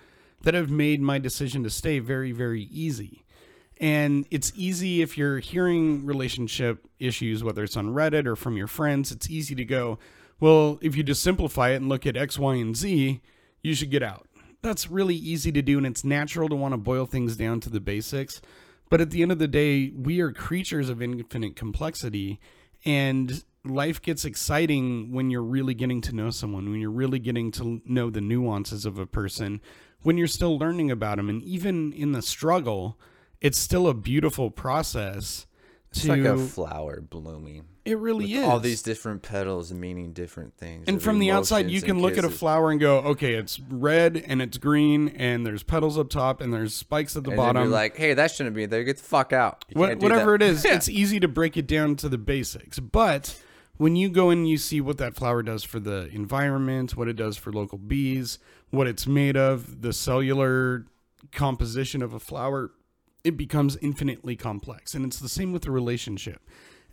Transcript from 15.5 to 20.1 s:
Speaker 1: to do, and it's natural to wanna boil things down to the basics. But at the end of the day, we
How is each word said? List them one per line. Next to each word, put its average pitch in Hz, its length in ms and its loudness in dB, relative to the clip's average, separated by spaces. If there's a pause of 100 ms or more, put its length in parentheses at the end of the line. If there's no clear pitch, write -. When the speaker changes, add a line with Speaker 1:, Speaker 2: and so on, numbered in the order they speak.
Speaker 1:
to 143 120 2
do, 139 160 4
and 135 80 2
it's 120 160 -6
natural 147 460 0
to 147 60 -2
wanna 135 220 -2
boil 127 300 -2
things 120 280 -2
down 113 260 -2
to 123 100 -8
the 110 80 -2
basics. 110 600 -6 (520)
But 165 100 8
at 160 80 2
the 170 140 2
end 180 80 4
of 165 80 2
the 156 80 4
day, 143 480 2
we 151 260 0